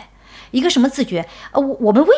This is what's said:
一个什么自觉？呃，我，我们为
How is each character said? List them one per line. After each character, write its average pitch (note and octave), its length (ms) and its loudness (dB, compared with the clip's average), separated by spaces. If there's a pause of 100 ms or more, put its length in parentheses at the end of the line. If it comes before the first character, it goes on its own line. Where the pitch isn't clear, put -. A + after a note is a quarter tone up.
(500)
一 B3+ 120 -2
个 E4+ 80 0
什 C4+ 100 0
么 C4 80 2
自 C4+ 160 -4
觉？ E3 200 -6 (280)
呃， C#4 80 0
我， C4+ 180 -4
我 G#3+ 140 0
们 B3+ 140 4
为 A#4 120 6